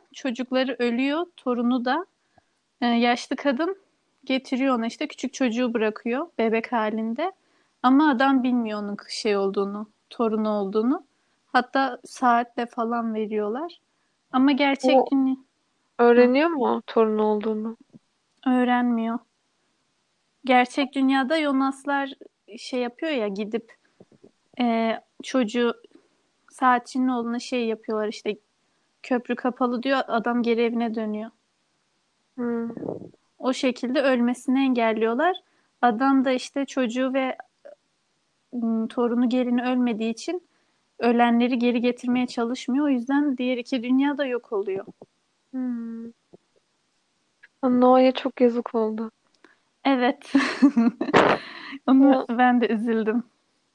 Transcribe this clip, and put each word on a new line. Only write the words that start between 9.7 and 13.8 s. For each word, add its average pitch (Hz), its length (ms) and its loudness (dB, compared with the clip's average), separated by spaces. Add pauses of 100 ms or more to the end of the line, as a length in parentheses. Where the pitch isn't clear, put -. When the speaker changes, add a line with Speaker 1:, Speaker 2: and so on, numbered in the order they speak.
Speaker 1:
torunu 214 380 -2
olduğunu. 214 560 -2 (480)
Hatta 254 520 0
saatle 240 640 0
falan 233 480 -4
veriyorlar. 214 680 -6 (520)